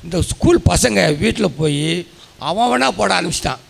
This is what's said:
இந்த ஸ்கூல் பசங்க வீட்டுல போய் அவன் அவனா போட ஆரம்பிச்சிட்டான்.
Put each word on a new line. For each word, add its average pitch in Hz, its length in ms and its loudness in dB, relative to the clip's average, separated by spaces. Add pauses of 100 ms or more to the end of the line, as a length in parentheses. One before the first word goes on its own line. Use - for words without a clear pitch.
இந்த 170 180 -4
ஸ்கூல் - 440 2
பசங்க 180 560 2
வீட்டுல 226 220 0
போய் 156 600 -2 (320)
அவன் 180 260 -2
அவனா 247 260 2
போட 196 300 0
ஆரம்பிச்சிட்டான். 151 360 -4 (140)